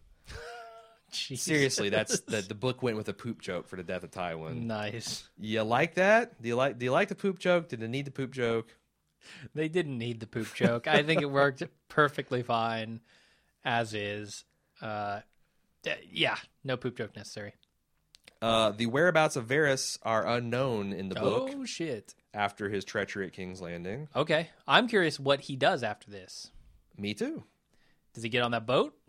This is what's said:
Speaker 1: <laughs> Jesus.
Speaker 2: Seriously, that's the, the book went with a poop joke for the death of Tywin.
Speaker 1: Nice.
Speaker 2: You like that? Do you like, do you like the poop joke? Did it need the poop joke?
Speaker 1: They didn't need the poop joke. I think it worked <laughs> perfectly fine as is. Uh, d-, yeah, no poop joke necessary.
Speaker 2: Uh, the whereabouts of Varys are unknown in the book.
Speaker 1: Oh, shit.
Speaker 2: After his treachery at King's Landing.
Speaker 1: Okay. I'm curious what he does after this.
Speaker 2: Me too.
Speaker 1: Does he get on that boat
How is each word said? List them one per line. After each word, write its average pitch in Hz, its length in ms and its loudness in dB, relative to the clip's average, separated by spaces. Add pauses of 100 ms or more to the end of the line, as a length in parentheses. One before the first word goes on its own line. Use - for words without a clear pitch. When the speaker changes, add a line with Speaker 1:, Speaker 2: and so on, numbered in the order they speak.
(280)
Speaker 1:
<laughs> 240 840 -16
Jesus. - 340 -6
Speaker 2:
Seriously, 139 440 2
that's 107 320 0
the, 107 220 -2
the 95 120 -8
book 123 260 -4
went 117 160 0
with 107 120 -6
a 101 60 -2
poop - 280 -8
joke 90 240 -6
for - 80 -16
the 92 80 -8
death 87 220 -6
of 82 80 -14
Tywin. 87 540 -6
Speaker 1:
Nice. 107 720 -6
Speaker 2:
You 110 280 -2
like 131 300 2
that? 214 460 4
Do 113 80 -8
you 117 60 2
like, 131 240 2
do 120 60 -4
you 127 80 2
like 196 160 4
the 190 80 -6
poop 196 240 -2
joke? 175 280 2
Did 113 140 -6
it 113 60 -4
need 135 160 -4
the 139 80 -10
poop 131 180 -4
joke? 117 380 0 (840)
Speaker 1:
They 156 160 0
didn't 156 300 -2
need 117 220 -4
the 110 80 -12
poop 110 260 -6
joke. - 320 2
I 151 160 6
think 160 200 2
it 143 80 -2
worked 139 340 2 (120)
<laughs> - 120 -20
perfectly 135 560 2
fine 113 560 0 (640)
as 117 280 0
is. 104 520 -6 (360)
Uh, 104 400 -4 (640)
d-, - 80 -4 (220)
yeah, 117 240 0 (260)
no 131 140 -4
poop 123 200 -6
joke 107 200 -8
necessary. 104 380 -12 (840)
Speaker 2:
Uh, 113 300 6
the 107 160 -2
whereabouts 156 480 4
of 117 140 -4
Varys 135 560 2
are 110 240 4
unknown 120 640 0
in 95 160 -6
the 92 80 -4
book. 247 400 0
Speaker 1:
Oh, 269 80 -8
shit. 151 500 -6 (240)
Speaker 2:
After 101 320 -2
his 98 140 -4
treachery 98 420 -4
at 82 80 -12
King's 92 260 -10
Landing. 90 560 -8
Speaker 1:
Okay. 160 320 0 (180)
I'm 170 220 8
curious 175 320 2
what 139 220 2
he 139 140 -8
does 139 260 4
after 104 280 -6
this. - 400 -16 (460)
Speaker 2:
Me 101 160 -2
too. 262 320 -4 (720)
Speaker 1:
Does 113 80 -12
he 117 80 -2
get 120 120 2
on 120 100 2
that 113 120 0
boat 156 300 2 (140)